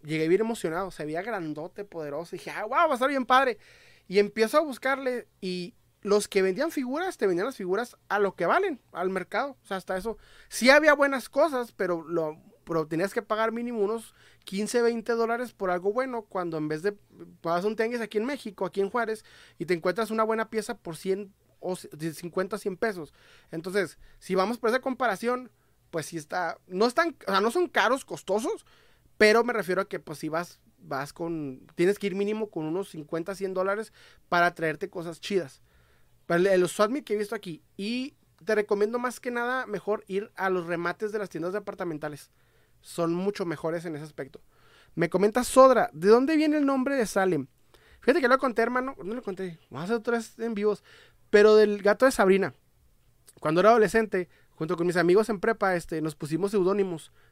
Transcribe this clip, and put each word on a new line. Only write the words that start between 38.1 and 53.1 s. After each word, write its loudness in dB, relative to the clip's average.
te 0
recomiendo 0
más -6
que -8
nada -4
mejor -6
ir -6
a -2
los -2
remates -4
de -6
las -6
tiendas -6
departamentales. -8
Son -4
mucho -4
mejores -6
en -8
ese -12
aspecto. -14
Me 0
comenta 2
Sodra, 6
¿de 0
dónde 6
viene 2
el 2
nombre 0
de 0
Salem? 0
Fíjate 4
que 2
lo 6
conté, -2
hermano. -2
No -8
lo -10
conté. -10
Vamos -8
a 0
hacer -4
tres -4
en -4
vivos. -2
Pero 10
del 6
gato 4
de 6
Sabrina. 4